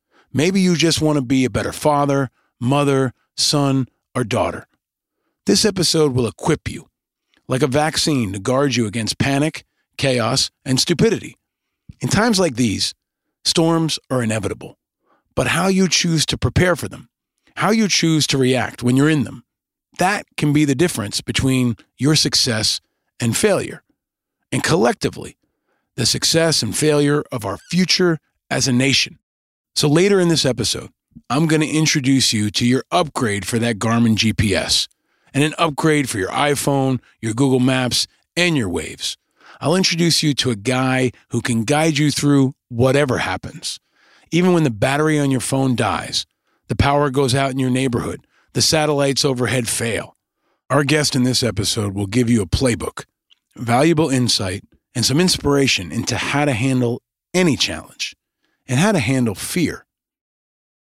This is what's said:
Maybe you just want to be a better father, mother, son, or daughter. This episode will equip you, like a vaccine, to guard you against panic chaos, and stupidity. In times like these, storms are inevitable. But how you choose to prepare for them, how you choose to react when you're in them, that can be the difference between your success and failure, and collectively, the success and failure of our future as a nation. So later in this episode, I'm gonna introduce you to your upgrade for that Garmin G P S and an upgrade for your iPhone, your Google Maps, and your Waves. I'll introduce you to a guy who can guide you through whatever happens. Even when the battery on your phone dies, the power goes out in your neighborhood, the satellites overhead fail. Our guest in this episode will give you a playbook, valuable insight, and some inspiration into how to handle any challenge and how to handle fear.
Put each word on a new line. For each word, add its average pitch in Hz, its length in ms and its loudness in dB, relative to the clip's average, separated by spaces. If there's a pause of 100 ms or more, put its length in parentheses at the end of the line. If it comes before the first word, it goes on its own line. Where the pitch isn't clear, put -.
(320)
Maybe 185 300 2
you 180 160 4
just 160 240 0
want 151 160 2
to 139 40 0
be 131 220 0
a 120 60 0
better 104 240 -4
father, 143 560 0 (320)
mother, 135 500 0 (240)
son, 135 540 0 (260)
or 123 80 -2
daughter. 92 440 -4 (800)
This 202 180 4
episode 160 480 0
will 123 140 0
equip - 420 -4
you, - 180 -12 (600)
like 127 120 -2
a 143 60 2
vaccine, 143 640 0
to 101 80 -8
guard 127 380 0
you 113 100 0
against 107 320 -4
panic 139 460 -2 (320)
chaos, 127 540 -2 (140)
and 131 140 0
stupidity. 160 580 0 (640)
In 131 80 -4
times 208 300 2
like 160 160 0
these, 104 380 -2 (520)
storms 165 540 0 (100)
are 127 140 0
inevitable. 110 540 -4 (580)
But 135 120 0
how 175 200 0
you 190 200 2
choose 165 400 0
to 131 100 -4
prepare 175 380 2
for 104 120 -6
them, - 220 -16 (460)
how 180 160 0
you 226 160 2
choose 160 400 2
to 143 100 0
react 127 460 0
when 123 120 2
you're 143 140 4
in 151 140 2
them, 123 200 -12 (560)
that 190 260 -2 (120)
can 147 160 0
be 151 120 4
the 139 100 2
difference 123 460 -2
between 127 540 0 (220)
your 147 180 2
success - 640 -2 (380)
and 113 180 0
failure, - 460 0 (680)
and 127 120 -2
collectively, 170 760 -2 (580)
the 117 100 -4
success 160 580 0
and 107 120 -4
failure 147 560 2
of 110 140 -6
our 98 120 -6
future 175 640 0 (300)
as 135 180 -2
a 127 60 0
nation. 131 460 0 (560)
So - 120 2
later 185 320 4
in 175 100 2
this 156 160 2
episode, 117 440 -4 (400)
I'm 151 180 0
gonna 156 180 2
introduce 139 680 0
you 107 180 0
to - 140 -2
your 127 260 2
upgrade 120 540 -2
for 117 140 -4
that 117 180 -2
Garmin 113 380 2
G 107 180 2
P 101 220 0
S - 320 -2 (460)
and 135 100 2
an 156 140 0
upgrade 151 520 0
for 117 80 -6
your 92 120 -2
iPhone, 135 720 0 (220)
your 110 120 -4
Google 131 260 2
Maps, 127 480 0 (280)
and 170 220 2
your 107 120 -2
Waves. - 480 -8 (460)
I'll 160 140 2
introduce 170 440 2
you 147 120 0
to 127 180 -2
a 110 60 -2
guy 127 560 -2 (160)
who 120 100 -2
can 113 240 -2
guide 151 340 2
you 147 140 2
through 139 420 2 (140)
whatever 127 520 2
happens. - 600 -8 (500)
Even 180 220 2
when 165 140 4
the 135 40 2
battery 143 480 0
on 143 140 0
your 131 80 0
phone 135 380 0
dies, - 480 -2 (420)
the 131 80 -4
power 143 340 2
goes 131 240 0
out 135 180 0
in 135 80 -4
your 127 100 0
neighborhood, 123 580 -2 (240)
the 120 100 -2
satellites 143 600 0
overhead 123 460 -2
fail. - 480 -6 (520)
Our 143 140 4
guest 147 320 0
in 127 80 2
this 123 180 0
episode 101 520 -4
will 101 140 -4
give 117 220 0
you 117 120 4
a 92 40 -2
playbook, - 600 -4 (500)
valuable 143 540 2
insight, 110 560 -2 (280)
and 117 120 -2
some 143 160 2
inspiration 139 720 0
into 117 240 -4
how 143 260 -2
to 147 80 2
handle 123 500 0 (320)
any 180 220 2
challenge - 640 -6 (500)
and 127 140 0
how 214 100 2
to 185 80 2
handle 123 340 0
fear. - 520 -4 (1080)